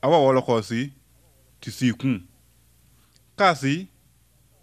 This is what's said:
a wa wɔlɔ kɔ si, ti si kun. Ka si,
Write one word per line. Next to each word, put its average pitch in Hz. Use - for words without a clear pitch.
a 135
wa 165
wɔlɔ 135
kɔ 123
si, 117
ti -
si 127
kun. 131
Ka 202
si, 135